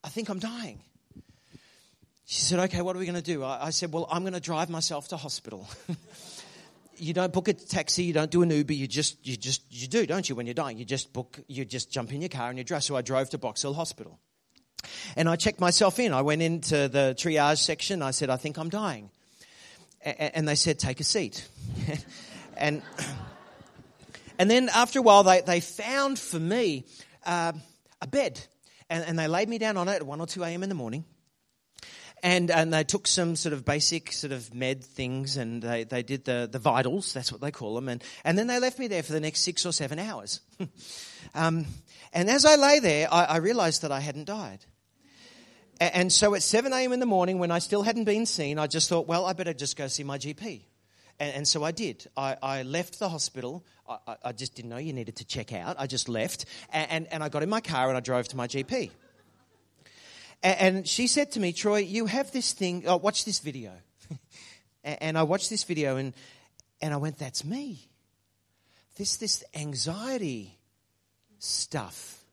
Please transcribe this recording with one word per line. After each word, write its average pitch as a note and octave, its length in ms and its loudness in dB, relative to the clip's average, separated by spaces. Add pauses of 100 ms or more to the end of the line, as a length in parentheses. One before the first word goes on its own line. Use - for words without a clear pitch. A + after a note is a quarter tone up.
I D3+ 60 -12
think G#3+ 200 -6
I'm F#3+ 100 -4
dying." A3 420 -8 (1400)
She - 160 -4
said, F3 180 2
"Okay, F3+ 220 2
what F3+ 140 -2
are F#3 40 -6
we F#3+ 60 -2
gonna F3 160 -4
do?" D3 220 -2
I, C3+ 240 -4
I - 20 -4
said, D#3+ 240 -4
"Well, E3 180 -2
I'm E3+ 120 0
gonna F#3 160 -4
drive E3 300 -2
myself D#3+ 400 -4
to - 80 -8
hospital." A2 500 -10 (200)
<laughs> F3 100 -6 (1040)
You D#3+ 120 -4
don't F3+ 180 2
book F3+ 160 0
a G3+ 60 4
taxi, - 500 -2
you E3+ 80 0
don't D3+ 180 2
do F3 120 6
an E3+ 80 6
Uber, D3+ 240 2
you C3+ 120 -2
just, C#3 400 -2
you B2+ 120 -6
just, B2+ 320 -4
you A#2+ 180 -12
do, G#3 180 2
don't E3+ 220 -2
you, C3 80 -2
when A#2+ 100 -6
you're A#2+ 80 -6
dying? C3+ 240 -2
You A#2+ 60 -10
just B2+ 300 -4
book, - 340 -10
you C3+ 160 -8
just A#2+ 260 -6
jump A#2 220 -6
in C#3 80 -6
your F3+ 80 -6
car B2 220 -6
and B2+ 80 -8
you B2 80 -8
drive. D3+ 180 -2
So C#3+ 140 -2
I B2 40 0
drove C3 280 0
to C#3+ 80 -6
Box A2+ 240 -6
Hill C#3+ 120 -2
Hospital. A#2 460 -8 (960)
And E3 140 4
I E3 80 4
checked G3+ 240 0
myself F3+ 360 6
in. A#3+ 140 2
I C3 120 2
went D3+ 180 2
into D#3 480 2
the C3 280 4
triage D3+ 420 4
section. E3+ 420 0
I C3+ 100 0
said, C3 180 -2
"I B2+ 60 4
think D3+ 220 -6
I'm D#3+ 100 -4
dying." D#3+ 440 -6 (960)
A-, D3+ 40 -2
a-, D3+ 280 -4
and D#3 80 2
they D3+ 100 2
said, D#3 220 2
"Take B2+ 220 -2
a D3+ 60 -4
seat." - 420 -2 (400)
<laughs> - 420 -10 (300)
And, D3+ 240 0 (680)
<clears throat> - 840 -20
and G3 140 6
then B3 180 6
after A#3+ 300 4
a - 20 2
while, G3+ 220 12
they, F#3 180 10
they F3 200 2
found C4+ 580 -2
for - 200 -4
me, E3+ 460 0 (400)
uh, E3+ 280 0 (480)
a C3+ 60 -8
bed. A3+ 320 0 (500)
And, E3 160 -2
and E3 120 -2
they D#3+ 100 2
laid F#3+ 220 0
me A#3 80 -4
down G#3+ 200 -2
on F3 100 0
it G3 80 0
at D#3 100 -4
one D3 160 -8
or E3+ 60 -6
two F3+ 160 -8
A E3 60 -4
M F3 120 -6
in G3 80 -4
the F#3+ 60 -4
morning. C3 300 -6 (1160)
And, F3+ 300 4
and D#3+ 220 4
they D#3 100 4
took - 240 -2
some E3+ 300 2
sort D3+ 160 -2
of C3 100 -6
basic D3+ 480 0
sort C#3 220 -6
of A2+ 200 -10
med C3 300 -2
things, C3+ 540 -4
and A#2 240 -4
they, A#2 240 -2
they B2 180 -4
did C3+ 220 -6
the, A#2+ 260 -2
the B2+ 80 -6
vitals, C3 540 2
that's B2+ 180 -4
what A#2 80 -12
they C#3+ 100 -4
call A2 260 -6
them. C3 120 -4
And, B2 160 -6 (220)
and E3+ 120 4
then A3+ 100 2
they B3 120 0
left B3+ 180 0
me B3+ 100 -6
there F3+ 160 -2
for D3+ 100 -6
the D#3 80 0
next D#3 200 -4
six F3 240 -2
or F3 60 -2
seven D3+ 260 -2
hours. E3 440 -8 (180)
<laughs> F3 80 -6 (680)
Um, D#3+ 300 2 (460)
and F3 180 2
as C#4 160 6
I D4+ 100 12
lay C#4+ 240 8
there, D#3+ 320 4
I, E3+ 140 8
I D#3 120 2
realised F3 460 2
that D3 80 -4
I C3+ 80 -2
hadn't D3 260 -6
died. F3 400 -10 (1120)
A-, F3 160 2
and F3+ 160 4
so G#3 240 6
at F3+ 80 0
seven C4 300 2
A B3+ 100 2
M B3+ 80 2
in B3 80 0
the B3+ 60 2
morning, F#3 340 2
when F3 120 2
I E3+ 80 4
still G3+ 240 0
hadn't A3+ 220 0
been G#3+ 200 2
seen, D3+ 340 -2
I D3+ 80 2
just D3+ 220 2
thought, E3 180 2
"Well, E3+ 180 2
I F#3 80 -2
better E3+ 200 -4
just C3+ 240 -6
go C#3+ 100 -6
see C#3 160 -6
my C#3 140 -6
G C#3 160 -8
P." F3+ 320 -12 (540)
And, D3 160 -4
and C#3+ 120 -2
so D3+ 160 0
I E3 80 0
did. E3 440 -8
I, C3+ 260 -2
I C3+ 220 -4
left D3+ 360 -6
the G3 100 -2
hospital. C#3+ 560 -8 (220)
I, A#2 100 -10 (100)
I, A2+ 80 -10 (100)
I B2 60 -4
just A#2 240 -10
didn't A#2 140 -14
know A#2 80 -10
you D#3 160 -8
needed A2+ 240 -10
to - 80 -14
check - 280 -8
out. F#2+ 240 -6
I C#3 100 -4
just C3 200 -4
left. A2+ 380 -4 (260)
A-, D#3 40 -8
and, D#3 360 -2
and D#3 120 -6
I D3+ 60 -4
got D3+ 140 -2
in F3+ 60 -2
my A3 120 0
car C3 280 2
and C3 80 2
I - 20 0
drove B2 300 -2
to C3+ 80 -10
my B2 100 -4
G C3+ 160 -4
P. A#3 280 -4 (1500)
A-, F#3 180 4
and F#3+ 260 4
she A#3+ 200 0
said C#4+ 260 2
to A#3 60 -2
me, F3+ 120 0
"Troy, G#3 280 2
you G3+ 260 -2
have C4 260 -2
this B3+ 220 -2
thing. F3+ 340 -2
Oh, F3+ 100 6
watch G3 280 0
this G#3 140 -2
video." A#2 340 -10 (360)
<laughs> C#3+ 80 -12 (680)
A-, D3 180 -6
and D#3+ 140 0
I D#3+ 60 6
watched F3+ 260 0
this G#3+ 140 -4
video D3 340 0
and, C3+ 160 -4 (680)
and D#3 120 -2
I C#3+ 40 -2
went, D3 200 -4
"That's C3+ 260 -8
me. A3 460 -10 (1080)
This, - 220 -4
this - 260 -4 (120)
anxiety D3+ 1000 -6 (800)
stuff. - 920 -8